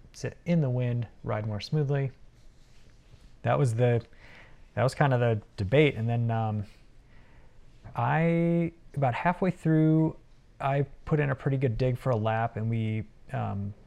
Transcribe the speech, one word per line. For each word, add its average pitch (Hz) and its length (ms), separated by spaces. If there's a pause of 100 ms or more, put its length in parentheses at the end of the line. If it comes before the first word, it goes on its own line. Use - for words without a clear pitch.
(140)
sit - 320
in 170 160
the 131 80
wind, 123 360 (160)
ride 110 240
more 104 140
smoothly?" 139 500 (1300)
That 123 160
was 127 160
the, 120 280 (720)
that 113 80
was 131 120
kinda 131 240
the 113 240 (160)
debate. 131 380
And 113 120
then, 117 220
um, 110 340 (1300)
I, 165 760 (240)
about 135 180
halfway 180 360
through, 156 680 (440)
I 139 260 (180)
put 151 160
in 139 100
a 135 40
pretty 135 240
good 123 200
dig 127 200
for 131 120
a 120 60
lap, 110 400
and 110 140
we, 110 340 (280)
um, 101 420 (120)